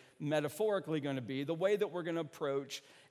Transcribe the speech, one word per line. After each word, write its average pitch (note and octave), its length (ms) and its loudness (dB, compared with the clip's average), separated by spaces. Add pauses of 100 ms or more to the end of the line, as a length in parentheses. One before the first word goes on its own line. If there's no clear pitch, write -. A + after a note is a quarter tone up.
(200)
metaphorically D#3 800 0
gonna C3+ 200 -2
be, C3+ 220 -4
the D3+ 120 0
way F#3+ 200 4
that G3+ 140 2
we're E3+ 160 -4
gonna E3 160 -2
approach C#3 640 -4 (260)